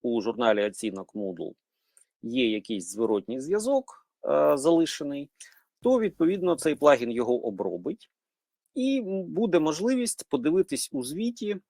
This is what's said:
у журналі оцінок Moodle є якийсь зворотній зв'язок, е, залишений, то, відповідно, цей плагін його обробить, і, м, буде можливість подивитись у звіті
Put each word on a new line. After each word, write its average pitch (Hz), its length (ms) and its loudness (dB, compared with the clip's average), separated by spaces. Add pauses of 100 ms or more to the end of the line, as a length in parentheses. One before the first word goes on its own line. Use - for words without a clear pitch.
у 117 200 0
журналі 107 440 2
оцінок 101 500 -6
Moodle 92 380 -6 (720)
є 117 280 0
якийсь 98 400 -6
зворотній 110 500 -2
зв'язок, 214 680 -2 (220)
е, 147 280 4
залишений, 170 720 0 (520)
то, 254 180 4
відповідно, 180 560 2
цей 151 200 0
плагін 123 360 4
його 120 340 0
обробить, 95 640 -6 (680)
і, 262 320 0
м, 190 160 -4
буде 170 360 2
можливість 214 680 0
подивитись 143 640 0
у 127 120 -4
звіті 208 540 -4 (120)